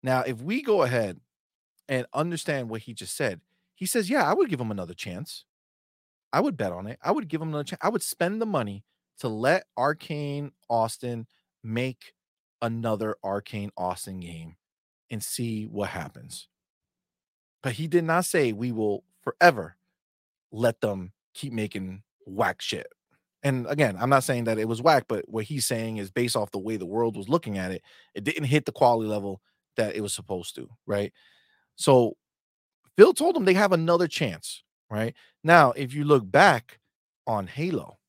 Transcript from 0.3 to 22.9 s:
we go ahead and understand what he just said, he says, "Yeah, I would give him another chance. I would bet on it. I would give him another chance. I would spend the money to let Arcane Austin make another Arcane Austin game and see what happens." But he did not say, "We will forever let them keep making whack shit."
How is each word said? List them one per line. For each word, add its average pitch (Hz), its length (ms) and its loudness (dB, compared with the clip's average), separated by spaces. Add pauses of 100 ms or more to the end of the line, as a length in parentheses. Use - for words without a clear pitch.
we 214 220 -4
go 208 200 4
ahead 117 380 0 (680)
and 127 240 -2
understand 151 580 -4
what 110 120 -8
he 120 120 -16
just - 220 -12
said, 107 240 -4 (340)
he 190 120 -8
says, 208 240 -2
"Yeah, 233 180 2
I 180 60 2
would 349 160 2
give 135 100 -4
him 113 100 -4
another 90 240 -6
chance. - 500 -12 (880)
I 143 80 2
would 247 160 0
bet 95 160 -2
on 92 140 -10
it. 113 160 -12
I 156 100 0
would 240 160 -2
give 156 140 -4
him 160 60 -6
another 147 160 -4
chance. - 180 -12
I 170 60 2
would 226 140 -2
spend 196 380 -2
the 226 60 -2
money 107 380 -4 (340)
to 131 100 -6
let 127 380 2 (100)
Arcane 143 760 -4 (160)
Austin 117 580 -2 (380)
make 120 500 -6 (480)
another 113 640 -2
Arcane 101 520 -6
Austin 90 440 -6
game 82 360 -14 (540)
and 110 140 -8
see 113 420 -6
what 101 240 -6
happens." - 580 -12 (1120)
But 127 120 -4
he 156 140 -6
did 165 160 2
not 165 200 2
say, 135 280 2
"We 117 200 -4
will 107 320 -2 (180)
forever 120 540 4 (760)
let 113 280 0
them 98 320 -4 (220)
keep 123 180 -10
making 98 500 -8 (240)
whack 98 360 -2
shit." - 240 -6 (560)